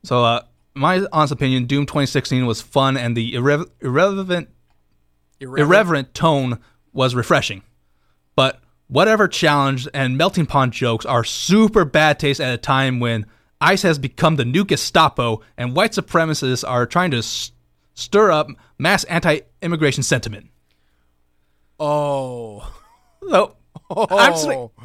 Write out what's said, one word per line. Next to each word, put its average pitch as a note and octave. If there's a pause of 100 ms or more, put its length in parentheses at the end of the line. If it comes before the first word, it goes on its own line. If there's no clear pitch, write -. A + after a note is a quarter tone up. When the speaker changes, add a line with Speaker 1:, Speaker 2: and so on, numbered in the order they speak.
Speaker 1:
So, B2
uh, A#2 (320)
my F#3
honest D3+
opinion, C3
Doom C#3
twenty C#3+
sixteen B2+
was A2+
fun C3+
and A#2+
the A2+
irre-, C#3+ (120)
irrelevant, F3+ (920)
Speaker 2:
Irreverent. C3+ (100)
Speaker 1:
irreverent E3+
tone C#3 (340)
was C3
refreshing. A#2+ (720)
But C3 (260)
whatever G3+
challenge C#3
and C3
melting E3
pot C3
jokes A#2
are B2
super G#3
bad D3+
taste C#3+
at B2+
a A#2+
time C3
when A#2 (340)
ice F3+
has D#3+
become D#3
the B2
new C#3+
Gestapo C#3 (160)
and B2
white G#3+
supremacists D#3
are B2
trying F3
to B2
s-, - (420)
stir G3+
up D3+ (300)
mass F3
anti-immigration D#3
sentiment. A2 (1300)
Speaker 2:
Oh. C3+ (560)
Speaker 1:
So, A#3 (320)
I'm G#3
just D#3
like, C3+
Speaker 2:
Oh. A#2+ (140)